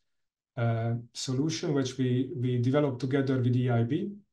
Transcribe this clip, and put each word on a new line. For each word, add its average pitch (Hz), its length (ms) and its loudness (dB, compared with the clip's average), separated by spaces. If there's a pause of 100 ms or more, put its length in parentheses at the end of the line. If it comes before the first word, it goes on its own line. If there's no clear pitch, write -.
(580)
uh, 117 360 0 (200)
solution 151 600 -2
which 135 240 0
we, 127 380 0
we 123 220 -2
developed 131 420 2
together 135 380 0
with 120 180 2
E 123 140 2
I 117 140 4
B 170 280 -2 (220)